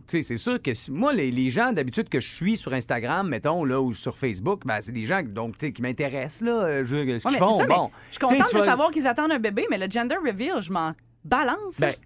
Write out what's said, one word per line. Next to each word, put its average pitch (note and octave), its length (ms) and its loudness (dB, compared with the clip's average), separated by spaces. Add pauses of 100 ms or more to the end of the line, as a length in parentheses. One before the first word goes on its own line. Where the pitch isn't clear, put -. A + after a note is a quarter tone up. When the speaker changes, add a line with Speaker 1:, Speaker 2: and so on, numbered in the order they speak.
Speaker 1:
Tu E3+ 100 -2
sais, D#3 40 2
c'est B2 160 -6
sûr A#3+ 240 -2
que B2+ 140 -2
si, - 160 -8
moi, F#3+ 220 2
les, C#3 180 0
les B2+ 180 2
gens, A3+ 220 2
d'habitude, D3+ 380 -2
que C#3 100 0
je - 120 -4
suis G#3 260 0
sur - 160 -6
Instagram, C3 540 -2
mettons, D3+ 380 0
là, C3 160 2
ou B2 140 0
sur - 220 -6
Facebook, B2 480 -2
ben, A2 160 0
c'est G#2 100 -10
des A2+ 160 -4
gens, F#3 180 0
donc, A2 320 -8
tu D#3 100 -4
sais, C3+ 60 -4
qui A#2 80 -10
m'intéressent, C3 640 -4
là, A#3 80 0 (140)
euh, C#3+ 200 0
je B2+ 100 -2
veux D3 100 0
dire, A#2+ 160 0
ce - 60 -2
Speaker 2:
Ouais, C4+ 60 2
Speaker 1:
qu'ils C4+ 80 2
Speaker 2:
mais F#3 60 6
Speaker 1:
font, G#3+ 100 4
Speaker 2:
c'est G#4 60 4
ça, - 120 4
Speaker 1:
bon. E3 160 2
Speaker 2:
mais - 160 -20
je - 40 -20
suis - 80 -16
contente C4 180 4
Speaker 1:
Tu C4+ 60 6
sais, B3 60 4
tu A3+ 60 0
Speaker 2:
de G#3+ 40 6
Speaker 1:
vas G3+ 80 6
Speaker 2:
savoir C#4 240 4
qu'ils D4 160 0
attendent D4+ 240 2
un C#4 80 2
bébé, A3 320 0
mais G#3+ 80 2
le F#3+ 100 -2
gender A#3+ 340 0
reveal, B3 380 -2
je E3 100 -8
m'en D#3+ 200 0 (360)
balance, B3+ 520 0
Speaker 1:
Ben, D3+ 80 4
Speaker 2:
là. C#3 60 0 (120)